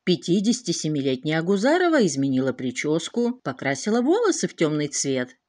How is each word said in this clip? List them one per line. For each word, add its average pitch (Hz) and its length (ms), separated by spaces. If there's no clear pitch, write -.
Пятидесятисемилетняя 160 1400
Агузарова 262 680
изменила 135 480
прическу, 156 880
покрасила 139 560
волосы 339 480
в - 80
тёмный 151 320
цвет. 131 480